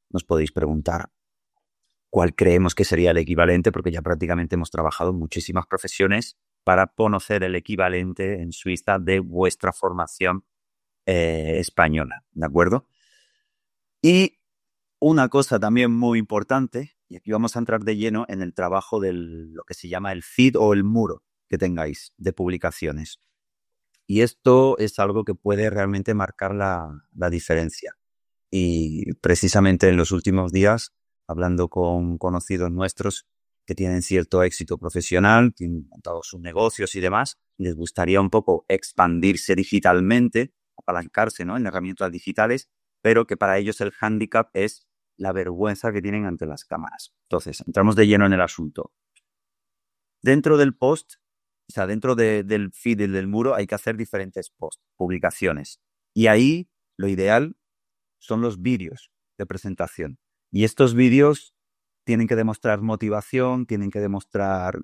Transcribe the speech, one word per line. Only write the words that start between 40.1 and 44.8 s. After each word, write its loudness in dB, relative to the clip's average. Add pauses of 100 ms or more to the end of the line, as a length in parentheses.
apalancarse, -4
¿no?, -6
en -2
herramientas -6
digitales, -2 (320)
pero 2
que -6
para 2
ellos -4
el -4
hándicap -2
es -6 (300)